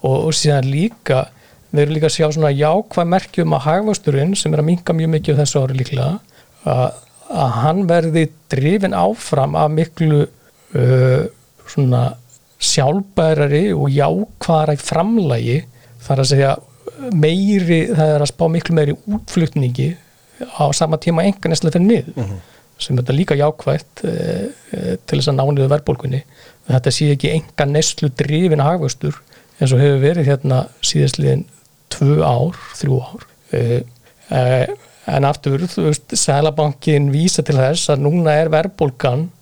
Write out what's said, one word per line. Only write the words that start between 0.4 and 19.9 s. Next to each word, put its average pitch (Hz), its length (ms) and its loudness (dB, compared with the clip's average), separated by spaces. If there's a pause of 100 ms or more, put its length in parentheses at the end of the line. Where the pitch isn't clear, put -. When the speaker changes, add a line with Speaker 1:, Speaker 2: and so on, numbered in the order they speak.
Speaker 1:
líka, 139 600 -2 (480)
við 147 80 2
erum 147 120 0
líka 156 120 0
að - 100 0
sjá 156 160 0
svona 151 240 0
jákvæð 170 500 0
merki 180 360 -2
um 160 100 0
að 147 80 0
hagvöxturinn, 165 760 0
sem 156 180 -2
er 147 60 0
að 151 40 2
minnka 175 300 0
mjög 160 160 0
mikið 156 260 0
á 147 60 2
þessu 143 180 0
ári 131 160 -2
líklega, 131 440 -4 (440)
að, - 280 0 (380)
að 156 200 -2
hann 156 360 0
verði 165 420 2 (200)
drifinn 160 460 0
áfram 156 600 0
af 156 140 2
miklu, 156 560 0 (480)
eh, 127 520 2 (400)
svona 123 480 0 (460)
sjálfbærari 156 1040 0 (100)
og 143 160 0
jákvæðara 156 880 0
í - 40 -8
framlagi, 156 800 0 (420)
það - 140 -2
er 135 80 2
að 135 80 0
segja 139 220 4 (600)
meiri, 170 680 2 (160)
það 156 180 4
er 147 100 2
að 143 60 -4
spá - 220 -2
miklu 165 240 0
meiri 143 180 2 (140)
útflutningi 143 840 -2 (500)